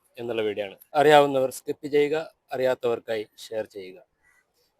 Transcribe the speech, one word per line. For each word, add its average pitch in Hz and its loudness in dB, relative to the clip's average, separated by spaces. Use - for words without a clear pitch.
എന്നുള്ള 117 -4
വീഡിയോ 101 -6
ആണ്. 95 -18
അറിയാവുന്നവർ 143 6
സ്കിപ്പ് - -10
ചെയ്യുക, 147 2
അറിയാത്തവർക്കായി 117 -2
ഷെയർ 110 -6
ചെയ്യുക. 92 -16